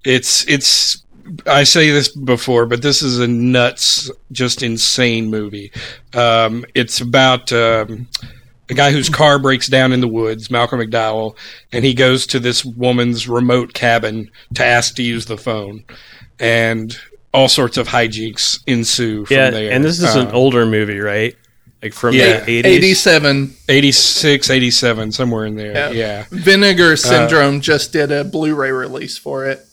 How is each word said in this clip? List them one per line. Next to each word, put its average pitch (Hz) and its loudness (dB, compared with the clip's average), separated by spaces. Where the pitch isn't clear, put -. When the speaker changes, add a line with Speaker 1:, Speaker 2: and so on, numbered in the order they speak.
Speaker 1:
it's, - 0
it's, - 0
I 143 4
say 156 4
this 143 2
before, 123 0
but 120 -2
this 143 0
is 127 -2
a 123 0
nuts, 123 0
just 123 -4
insane 113 -2
movie. 104 -8
Um, 113 0
it's 123 -2
about, 127 2
um, 113 0
a 123 -6
guy 143 4
whose 139 0
car 147 4
breaks 131 0
down 131 2
in 127 0
the 123 0
woods, 110 -4
Malcolm 120 -2
McDowell, 110 -4
and 120 -2
he 135 2
goes 127 2
to 135 -4
this 120 -4
woman's 120 -2
remote 123 0
cabin 113 -2
to 127 -2
ask 120 2
to 127 -6
use 117 -6
the 110 -8
phone. 107 -8
And 113 0
all 135 4
sorts 123 0
of 123 -4
hijinks 110 -4
ensue 113 -2
from 135 2
Speaker 2:
Yeah, 131 4
Speaker 1:
there. 107 -4
Speaker 2:
and 131 2
this 170 -2
is 175 2
an 123 0
Speaker 1:
Um, 107 -8
Speaker 2:
older 123 4
movie, 104 0
right? 104 -2
Like, 110 -10
from 123 0
Speaker 1:
Yeah. 120 4
Speaker 2:
the 117 -6
eighties? 117 4
Speaker 3:
Eighty-seven. 147 2
Speaker 1:
Eighty-six, 143 2
eighty-seven, 117 0
somewhere 117 -4
in 107 -8
there, 107 -10
Speaker 3:
Yeah. 143 -4
Speaker 1:
yeah. 107 -6
Speaker 3:
Vinegar 185 4
Speaker 1:
Uh, 151 4
Speaker 3:
Syndrome 139 4
just 143 -2
did 147 0
a 143 -2
Blu-ray 156 -4
release 131 -8
for 135 -8
it. 135 -8